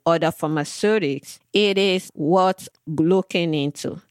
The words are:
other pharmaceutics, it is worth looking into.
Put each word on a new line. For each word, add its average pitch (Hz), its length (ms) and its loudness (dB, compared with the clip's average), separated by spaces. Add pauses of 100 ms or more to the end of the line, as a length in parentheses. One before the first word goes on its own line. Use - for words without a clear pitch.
other 165 240 2
pharmaceutics, 156 1080 -2 (120)
it 202 240 2
is 190 380 0
worth 185 560 0 (160)
looking 165 680 0
into. 143 440 -6 (120)